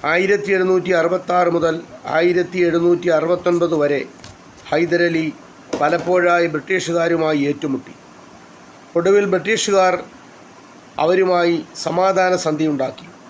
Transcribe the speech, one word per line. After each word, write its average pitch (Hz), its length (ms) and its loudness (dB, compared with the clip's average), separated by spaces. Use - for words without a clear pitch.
ആയിരത്തി 190 460 0
എഴുന്നൂറ്റി 185 400 0
അറുപത്താറ് 180 580 0
മുതൽ 165 260 0
ആയിരത്തി 175 520 0
എഴുന്നൂറ്റി 170 520 2
അറുപത്തൊൻപത് 170 640 0
വരെ 143 260 0
ഹൈദരലി 165 560 0
പലപ്പോഴായി 170 680 2
ബ്രിട്ടീഷുകാരുമായി 165 960 -2
ഏറ്റുമുട്ടി. 143 480 -6
ഒടുവിൽ 196 300 4
ബ്രിട്ടീഷുകാർ 185 680 2
അവരുമായി 175 560 2
സമാധാന 185 600 0
സന്ധിയുണ്ടാക്കി. 151 720 -4